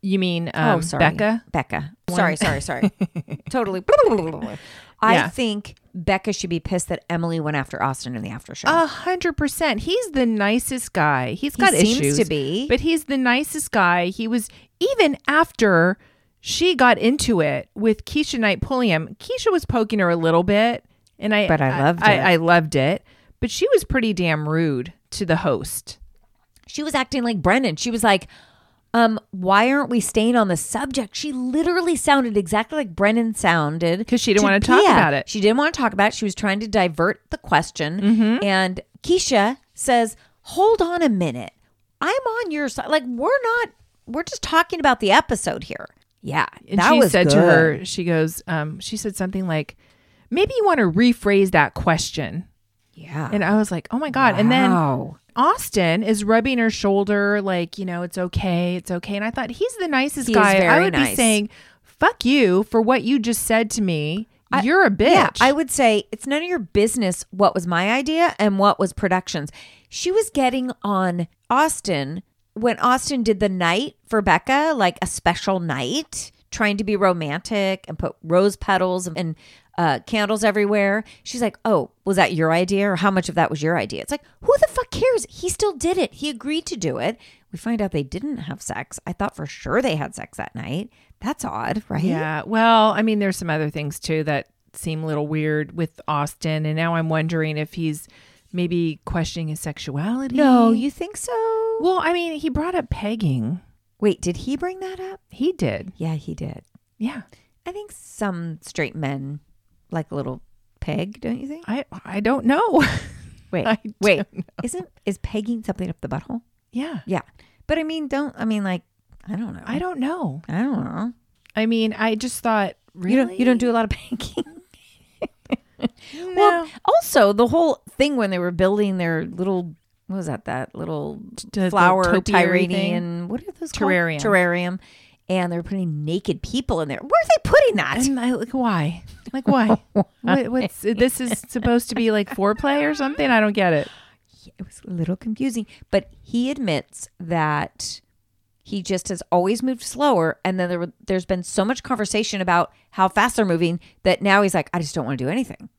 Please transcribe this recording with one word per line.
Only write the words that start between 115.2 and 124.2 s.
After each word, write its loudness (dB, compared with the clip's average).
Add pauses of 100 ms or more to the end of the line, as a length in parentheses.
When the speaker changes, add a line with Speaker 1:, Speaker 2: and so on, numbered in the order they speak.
Speaker 2:
something -6
up -12
the -10
butthole? -8 (320)
Speaker 1:
Yeah. -8
Speaker 2:
Yeah. -4 (460)
But 0
I -2
mean, -6
don't, -4
I -4
mean, -2
like, -4 (480)
I -6
don't -8
know. -16
Speaker 1:
I -4
don't -6
know. -4
Speaker 2:
I -2
don't -2
know. -6 (420)
Speaker 1:
I 0
mean, 0
I -2
just -8
thought, 0 (200)
Speaker 2:
You 0
don't, 0
you 2
don't 6
Speaker 1:
really? 0
Speaker 2:
do 0
a 0
lot 2
of -4
<laughs> -
pegging? -8 (1700)